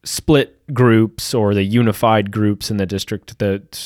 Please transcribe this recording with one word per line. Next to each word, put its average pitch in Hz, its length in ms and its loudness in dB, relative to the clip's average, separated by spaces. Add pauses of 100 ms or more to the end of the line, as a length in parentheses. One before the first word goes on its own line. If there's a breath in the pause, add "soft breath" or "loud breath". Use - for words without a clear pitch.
split - 500 0 (180)
groups 113 640 2
or 104 180 0
the 101 120 0
unified 110 680 2
groups 104 400 -2
in 107 60 -4
the 98 100 -2
district, 98 540 -8
the 101 200 -2 (260)